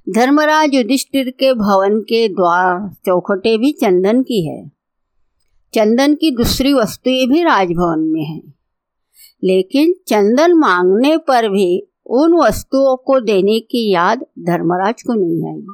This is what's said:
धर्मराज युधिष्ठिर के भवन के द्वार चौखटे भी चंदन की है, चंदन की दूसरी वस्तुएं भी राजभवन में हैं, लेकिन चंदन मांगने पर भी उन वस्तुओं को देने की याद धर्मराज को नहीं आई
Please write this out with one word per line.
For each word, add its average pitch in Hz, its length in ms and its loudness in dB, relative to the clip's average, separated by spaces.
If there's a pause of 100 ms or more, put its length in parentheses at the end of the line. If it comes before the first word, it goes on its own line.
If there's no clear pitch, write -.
(160)
धर्मराज 302 580 2
युधिष्ठिर 262 560 -2
के 262 240 0
भवन 208 480 0
के 226 260 -2
द्वार 180 680 -2
चौखटे 196 640 -2
भी 262 140 0
चंदन 208 500 0
की 214 260 -4
है, 139 240 -14 (1000)
चंदन 240 420 2
की 311 160 -2
दूसरी 247 420 0
वस्तुएं 254 560 -2
भी 320 140 2
राजभवन 180 560 0
में 160 260 -2
हैं, 156 280 -12 (920)
लेकिन 190 500 0 (140)
चंदन 240 460 2
मांगने 226 640 2
पर 247 320 0
भी 190 420 -2 (140)
उन 311 280 2
वस्तुओं 269 640 0
को 262 220 0
देने 208 400 0
की 226 340 -2
याद 185 260 0 (200)
धर्मराज 170 640 -2
को 247 100 -4
नहीं 165 400 -2
आई 156 200 -16